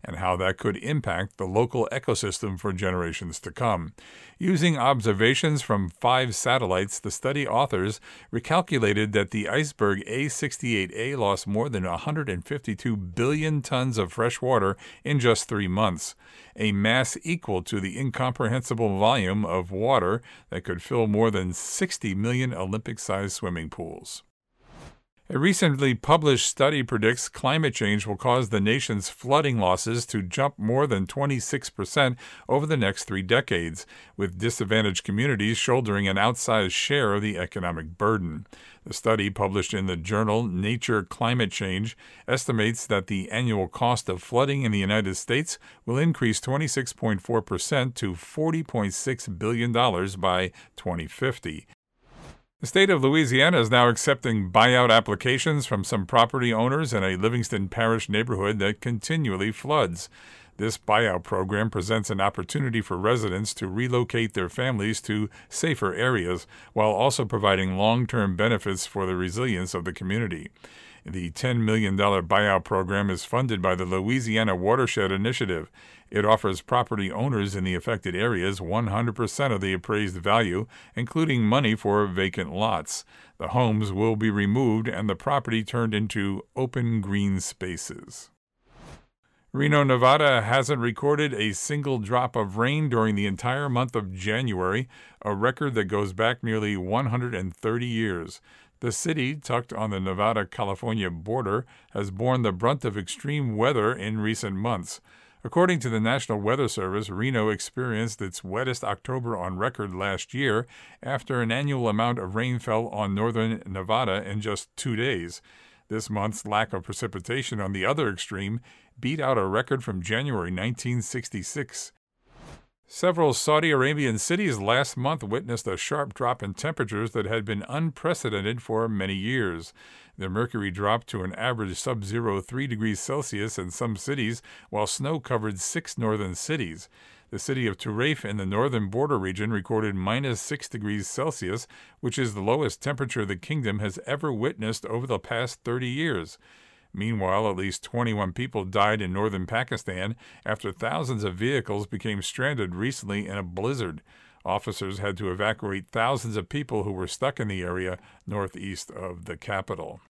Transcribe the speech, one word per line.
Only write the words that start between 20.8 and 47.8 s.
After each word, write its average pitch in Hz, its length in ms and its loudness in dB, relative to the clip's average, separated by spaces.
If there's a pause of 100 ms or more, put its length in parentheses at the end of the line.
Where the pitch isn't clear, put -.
fill 117 260 2
more 107 240 4
than 92 200 0
sixty - 640 -4
million 123 400 0
Olympic-sized 98 800 -4
swimming 85 380 -4
pools. - 500 -12 (1080)
A - 80 -4
recently 143 560 4
published 147 540 4
study 139 360 2
predicts 117 440 2
climate 143 460 0
change 104 340 0
will 104 80 -2
cause 123 320 2
the 101 140 2
nation's 107 480 0
flooding 135 500 2
losses 101 460 2
to 107 160 -2
jump 135 360 -2
more 120 300 2
than 95 180 2
twenty-six 139 640 -2
percent 127 480 0 (300)
over 143 180 2
the 156 120 0
next 101 260 0
three 95 200 -4
decades, 92 600 0 (300)
with 90 220 -4
disadvantaged 107 640 0
communities 110 540 0
shouldering 107 500 2
an 95 80 2
outsized 107 560 2
share 127 420 2
of 101 80 2
the 104 160 -2
economic 87 600 -4
burden. 95 500 0 (380)
The - 80 -12
study, 107 360 2
published 98 440 0
in 95 120 0
the 90 120 -2
journal 107 500 0
Nature 104 560 0
Climate 117 480 0
Change, 98 460 -4 (280)
estimates 113 640 0
that 98 200 2
the 95 220 -2
annual 107 380 0
cost 120 400 0
of 92 160 -4
flooding 135 380 2
in 113 100 0
the 101 80 2
United 98 360 2
States - 440 -2 (260)
will 120 120 0
increase 139 420 2
twenty-six 139 540 -2
point 107 280 0
four 113 200 0
percent 127 540 0